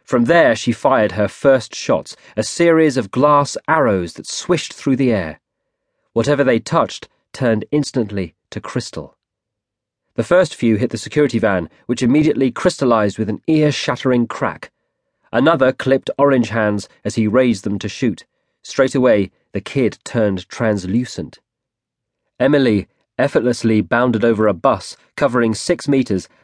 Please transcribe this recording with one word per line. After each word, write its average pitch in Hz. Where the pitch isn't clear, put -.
From 120
there 147
she 117
fired 113
her 104
first -
shots, -
a -
series 160
of 104
glass 143
arrows 110
that -
swished -
through 135
the 127
air. 82
Whatever 135
they 123
touched 123
turned 113
instantly 104
to -
crystal. -
The 117
first 180
few 113
hit 110
the 113
security 139
van, 95
which 120
immediately 135
crystallized 113
with 107
an 107
ear-shattering 139
crack. -
Another 131
clipped 131
Orange 131
Hands 104
as 104
he 110
raised 113
them 101
to -
shoot. -
Straight -
away, 113
the 101
kid 120
turned 101
translucent. 104
Emily 127
effortlessly 117
bounded 120
over 110
a 101
bus, -
covering 120
six -
meters, 123